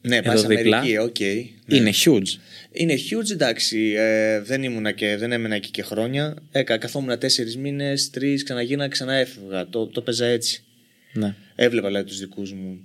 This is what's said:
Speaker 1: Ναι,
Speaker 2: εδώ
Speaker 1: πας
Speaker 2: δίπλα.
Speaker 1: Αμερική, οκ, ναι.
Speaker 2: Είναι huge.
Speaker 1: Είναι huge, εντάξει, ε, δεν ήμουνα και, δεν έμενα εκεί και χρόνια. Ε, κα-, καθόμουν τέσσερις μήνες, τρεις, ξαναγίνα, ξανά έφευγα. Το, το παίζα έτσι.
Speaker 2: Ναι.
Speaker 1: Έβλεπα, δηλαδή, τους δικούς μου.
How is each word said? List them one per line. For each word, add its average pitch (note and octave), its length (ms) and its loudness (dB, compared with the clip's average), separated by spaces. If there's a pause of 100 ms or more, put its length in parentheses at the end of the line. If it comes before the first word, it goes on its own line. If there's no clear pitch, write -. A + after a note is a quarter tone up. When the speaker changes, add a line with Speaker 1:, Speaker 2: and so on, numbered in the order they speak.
Speaker 1:
Ναι, B2 140 2
Speaker 2:
εδώ G#2+ 140 2
Speaker 1:
πας A2 160 4
Speaker 2:
δίπλα. A2 320 4
Speaker 1:
Αμερική, B2 200 2
οκ, A2+ 220 -2
ναι. A2 560 0
Speaker 2:
Είναι A2 140 6 (140)
huge. G#2 320 4 (360)
Speaker 1:
Είναι E3 220 2
huge, G#3 360 -4
εντάξει, A2+ 680 0
ε, A2 440 2
δεν B2+ 220 -4
ήμουνα A2 300 -2
και, G#2 240 0
δεν A#2 160 -2
έμενα A2+ 220 -2
εκεί G#2 160 -6
και - 120 -6
χρόνια. C3+ 520 -2 (180)
Ε, C#3 100 2
κα-, A#2+ 160 0
καθόμουν B2+ 400 -4
τέσσερις A#2+ 380 0
μήνες, C#3 540 -2
τρεις, C#3 320 0
ξαναγίνα, C3+ 460 -2
ξανά C3 260 -4
έφευγα. G2 540 -2
Το, A2+ 180 -2
το - 140 -6
παίζα A#2+ 260 -2
έτσι. A#2+ 360 0 (500)
Speaker 2:
Ναι. G#2 220 -2 (200)
Speaker 1:
Έβλεπα, A#2 320 2
δηλαδή, G2 200 -2
τους G2 120 -12
δικούς G2 340 -10
μου. F#2+ 320 -10